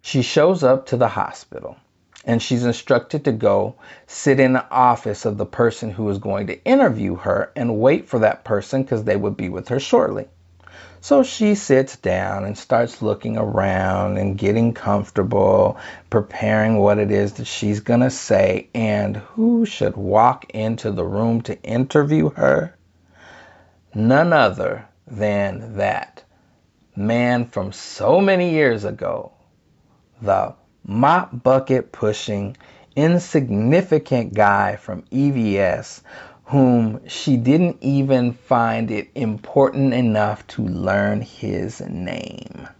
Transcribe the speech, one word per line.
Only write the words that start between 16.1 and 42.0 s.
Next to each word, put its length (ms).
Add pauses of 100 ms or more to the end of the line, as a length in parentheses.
what 200
it 120
is 240
that 120
she's 340
gonna 280
say. 680
And 440
who 480
should 320
walk 560
into 380
the 120
room 380
to 200
interview 680
her? 440 (1200)
None 380
other 540 (200)
than 680
that 460 (720)
man 500
from 260
so 460
many 340
years 340
ago, 460 (920)
the 320 (320)
mop 560
bucket 500
pushing, 640 (400)
insignificant 1400
guy 440
from 340
E 200
V 280
S, 440 (440)
whom 600
she 300
didn't 420
even 520
find 580
it 240
important 800
enough 520
to 160
learn 600
his 580
name. 880 (120)